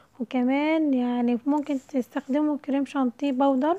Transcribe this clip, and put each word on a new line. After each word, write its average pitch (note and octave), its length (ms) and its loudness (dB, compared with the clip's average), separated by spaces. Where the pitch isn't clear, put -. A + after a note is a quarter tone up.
وكمان C#4 760 0
يعني A#3+ 520 0
ممكن C#4+ 320 0
تستخدموا C#4+ 680 -2
كريم C#4 300 -2
شانتيه C4+ 460 -2
باودر C#4 460 2